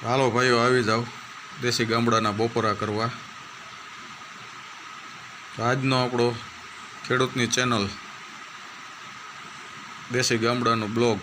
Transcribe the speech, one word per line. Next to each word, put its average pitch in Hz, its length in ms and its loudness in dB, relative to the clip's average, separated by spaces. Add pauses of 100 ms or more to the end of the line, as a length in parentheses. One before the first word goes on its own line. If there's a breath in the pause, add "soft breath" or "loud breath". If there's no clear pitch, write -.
હાલો 123 280 4
ભાઈઓ, 123 280 6
આવી 123 300 6
જાઓ 113 140 4 (580)
દેશી 120 300 0
ગામડાના 110 480 4
બપોરા 110 420 2
કરવા. 107 300 0 (2500)
તો - 80 -8
આજનો 131 340 4
આપણો 123 300 4 (800)
ખેડૂતની 127 500 2
ચેનલ 120 300 2 (2250)
દેશી 123 340 4
ગામડાનો 117 420 4
બ્લોગ 113 360 4